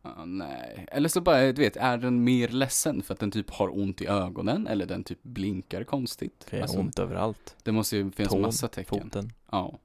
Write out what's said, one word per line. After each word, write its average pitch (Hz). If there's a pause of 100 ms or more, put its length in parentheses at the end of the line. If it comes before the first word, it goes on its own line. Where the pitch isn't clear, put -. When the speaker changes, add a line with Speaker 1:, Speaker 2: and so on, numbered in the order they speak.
Speaker 1:
Ja, 82
nej. 73
Eller 147
så 180
bara, 165
du 135
vet, 110
är 123
den 123
mer 120
ledsen 131
för -
att -
den 104
typ 104
har 95
ont 95
i 90
ögonen, 101
eller 98
den 92
typ -
blinkar 98
konstigt. -
Speaker 2:
Okej, 101
Speaker 1:
Alltså, -
Speaker 2:
ont -
överallt. 90
Speaker 1:
det 117
måste 110
ju 98
finnas 101
Speaker 2:
Tån, 95
Speaker 1:
massa 117
tecken. 101
Speaker 2:
foten, 107 (180)
Speaker 1:
Ja. -